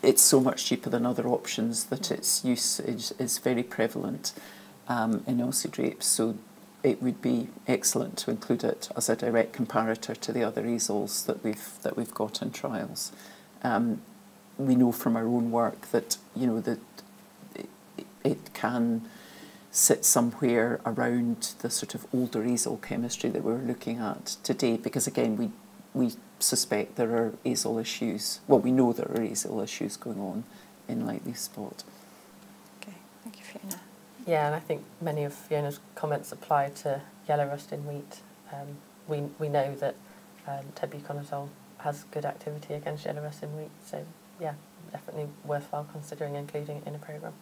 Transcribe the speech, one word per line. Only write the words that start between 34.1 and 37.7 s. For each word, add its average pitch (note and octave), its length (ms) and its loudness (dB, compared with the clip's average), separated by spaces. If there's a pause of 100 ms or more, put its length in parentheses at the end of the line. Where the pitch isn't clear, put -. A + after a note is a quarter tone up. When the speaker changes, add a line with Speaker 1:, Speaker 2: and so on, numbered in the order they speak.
Speaker 3:
Yeah, D#3 220 4
and D3+ 80 2
I D#3+ 40 -2
think D3 240 -4 (180)
many D3+ 220 0
of C#3+ 100 -4
Fiona's D3 460 -2 (160)
comments - 360 -2
apply C#3+ 380 2 (120)
to C#3+ 200 -2 (260)
yellow D3 200 4
rust C#3+ 240 -8